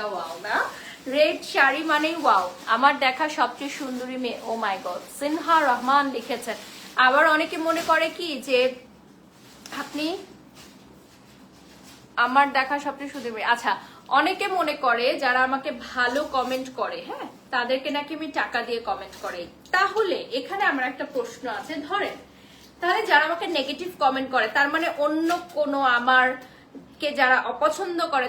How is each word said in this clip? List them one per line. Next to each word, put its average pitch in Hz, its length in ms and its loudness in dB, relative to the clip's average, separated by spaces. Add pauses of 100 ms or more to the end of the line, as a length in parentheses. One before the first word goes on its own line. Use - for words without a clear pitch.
a - 100 -2
wow - 180 -8 (140)
না? 226 80 0 (600)
রেড 311 220 4 (160)
শাড়ি 277 280 4 (100)
মানেই 311 320 2
ওয়াও, 202 220 6 (300)
আমার 277 180 6 (120)
দেখা 262 200 0 (140)
সবচেয়ে 302 400 -2
সুন্দরী 254 440 -8
মেয়ে। 233 140 -4 (120)
Oh 226 160 -4
my 196 200 -2
God, 180 160 -6 (180)
সিনহা 302 360 0 (140)
রহমান 254 360 4 (120)
লিখেছেন। 226 400 -6 (480)
আবার 277 200 6 (100)
অনেকে 330 220 0 (100)
মনে 330 140 0 (100)
করে 320 160 4 (100)
কি 339 120 -4 (180)
যে 254 120 4 (1200)
আপনি, 294 240 -6 (2250)
আমার 269 200 6 (120)
দেখা 269 180 0 (100)
সবচেয়ে 277 280 -8
সুন্দরী 240 220 -8
মেয়ে, 214 180 0
আচ্ছা, 233 180 -2 (480)
অনেকে 370 260 2 (120)
মনে 311 180 0 (100)
করে 240 220 2 (160)
যারা 247 240 4
আমাকে 269 220 -2 (220)
ভালো 254 300 0 (140)
কমেন্ট 262 320 -2 (120)
করে, 185 200 -4 (100)
হ্যাঁ, 508 180 -10 (260)
তাদেরকে 262 440 -2
নাকি 294 200 -6
আমি 311 100 -8 (140)
টাকা 214 260 -2
দিয়ে 233 120 -4 (100)
কমেন্ট 185 340 -8
করাই। 180 220 -8 (300)
তাহলে 392 420 2 (220)
এখানে 403 320 -4
আমার 262 200 0
একটা 277 140 -8 (100)
প্রশ্ন 233 280 -6 (160)
আছে, 294 140 -10 (160)
ধরেন 381 280 -2 (640)
তাহলে 381 280 2
যারা 302 200 8
আমাকে 339 160 -2 (120)
নেগেটিভ 285 320 -4 (140)
কমেন্ট 262 320 2
করে, 220 120 2 (100)
তার 285 160 4
মানে 320 140 0 (180)
অন্য 311 240 0 (280)
কোনো 285 220 0 (180)
আমারকে 254 1120 0 (120)
যারা 254 180 6 (140)
অপছন্দ 330 480 0 (140)
করে 254 160 2